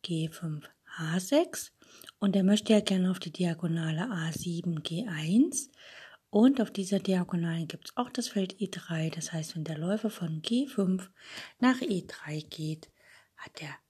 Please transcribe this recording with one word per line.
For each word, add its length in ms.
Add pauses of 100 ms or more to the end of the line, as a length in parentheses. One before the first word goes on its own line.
G 260
fünf, 400 (300)
H 220
sechs. 520 (460)
Und 180
er 60
möchte 300
ja 80
gerne 300
auf 80
die 140
Diagonale 760
A 220
sieben, 500
G 240
eins. 640 (640)
Und 280
auf 100
dieser 300
Diagonale 680
gibt's 300
auch 120
das 200
Feld 320
E 80
drei. 420
Das 220
heißt, 240
wenn 80
der 140
Läufer 320
von 320
G 260
fünf 420 (480)
nach 240
E 240
drei 420
geht, 400 (480)
hat 240
der 140 (160)